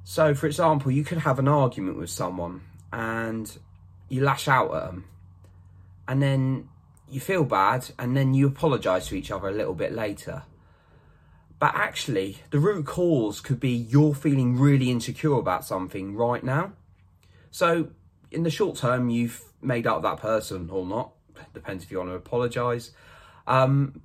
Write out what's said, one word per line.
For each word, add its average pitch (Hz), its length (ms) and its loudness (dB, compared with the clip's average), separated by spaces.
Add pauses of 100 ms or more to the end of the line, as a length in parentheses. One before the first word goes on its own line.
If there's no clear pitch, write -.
So, 156 300 4
for 143 140 0
example, 147 440 2
you 143 120 2
could 165 160 -4
have 139 200 2
an 135 80 4
argument 127 500 2
with 85 120 -8
someone 87 520 -6 (300)
and 113 680 -6 (520)
you 131 140 0
lash 139 240 0
out 131 260 4
at - 120 -4
them, 90 200 -12 (1040)
and 131 140 0
then 135 480 0 (400)
you 135 100 -8
feel 185 240 0
bad, 107 560 0
and 123 160 -2
then 135 180 2
you 135 140 6
apologise 113 600 0
to - 80 -6
each 92 160 -8
other 98 160 -6
a 98 60 -4
little 104 200 -4
bit 87 200 -4
later. 104 500 -8 (1160)
But - 160 2
actually, 98 640 -4 (100)
the 147 100 2
root 180 260 2
cause 139 540 0
could 131 200 -4
be 127 120 0
you're 127 440 4
feeling 131 420 2
really 135 320 4
insecure 120 480 0
about 95 260 -2
something 98 520 -6
right 117 280 -2
now. 160 300 -2 (800)
So, 170 400 2 (400)
in 165 120 -2
the 170 60 2
short 180 280 0
term, 123 320 2
you've 117 340 -2 (180)
made 120 240 -2
up 110 160 0
that 101 160 -2
person 104 540 -4
or 95 140 -4
not. 101 260 -6 (420)
Depends 95 300 -12
if - 80 -16
you 95 80 -6
want 90 100 -6
to 90 60 -8
apologise. 120 760 -4 (560)
Um, 135 580 4